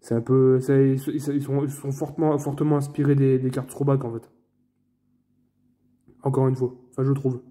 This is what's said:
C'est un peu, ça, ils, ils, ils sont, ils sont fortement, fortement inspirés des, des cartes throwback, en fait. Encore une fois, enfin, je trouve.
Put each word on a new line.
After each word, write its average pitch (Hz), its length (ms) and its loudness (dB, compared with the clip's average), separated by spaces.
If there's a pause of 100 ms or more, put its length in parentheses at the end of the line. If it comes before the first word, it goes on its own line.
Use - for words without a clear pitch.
C'est - 120 -6
un 117 80 0
peu, 131 380 4
ça, 135 200 2
ils, 135 280 4
ils, 147 280 -4
ils 143 60 0
sont, 139 220 -2
ils 143 80 -4
sont 139 200 -8
fortement, 151 460 -2
fortement 147 400 0
inspirés 143 380 0
des, 135 240 4
des 131 100 -2
cartes 131 200 -6
throwback, 139 360 0
en 117 60 -6
fait. 113 180 -12 (1900)
Encore 135 260 2
une 131 80 0
fois, 127 200 -4 (160)
enfin, 131 120 -4
je 135 100 2
trouve. 131 380 -2